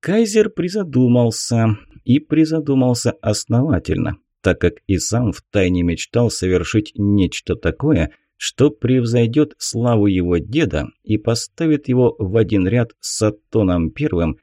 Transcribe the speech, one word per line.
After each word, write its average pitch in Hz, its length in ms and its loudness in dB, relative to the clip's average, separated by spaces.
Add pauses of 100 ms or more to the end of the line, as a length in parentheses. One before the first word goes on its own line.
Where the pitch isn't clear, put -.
Кайзер 214 500 2
призадумался, 123 1300 0 (280)
и 131 140 4
призадумался 147 920 0 (100)
основательно, 98 920 -2 (260)
так 92 180 0
как 87 140 0 (140)
и 95 100 0
сам 113 320 -2
втайне 92 540 -2
мечтал 98 440 -2
совершить 92 680 -2
нечто 101 580 0
такое – 87 560 -2 (260)
что - 340 0
превзойдет 120 880 0
славу 117 480 0
его 87 320 0
деда 98 500 -4 (160)
и 107 140 -2
поставит 143 720 -2
его 123 300 2
в 98 180 -4
один 101 300 2
ряд 117 320 0
с - 240 -8
Оттоном 95 680 -2
Первым 85 500 -4